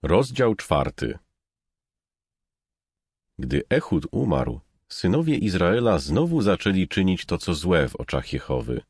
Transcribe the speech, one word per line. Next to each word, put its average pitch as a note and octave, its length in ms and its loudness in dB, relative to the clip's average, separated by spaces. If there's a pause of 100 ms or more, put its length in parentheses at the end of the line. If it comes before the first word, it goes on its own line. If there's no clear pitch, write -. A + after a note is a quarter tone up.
Rozdział A#2+ 520 2
czwarty. B1+ 640 -2 (2250)
Gdy C#3 300 -2
Ehud - 420 0
umarł, F#2 480 -2 (300)
synowie D3 480 0
Izraela F#2+ 640 2
znowu C#3 420 0
zaczęli F#2+ 460 2
czynić F#2+ 380 0
to, E2+ 120 -4
co - 160 -4
złe D#2+ 360 2
w - 60 -14
oczach - 380 -6
Jehowy. B1 560 -4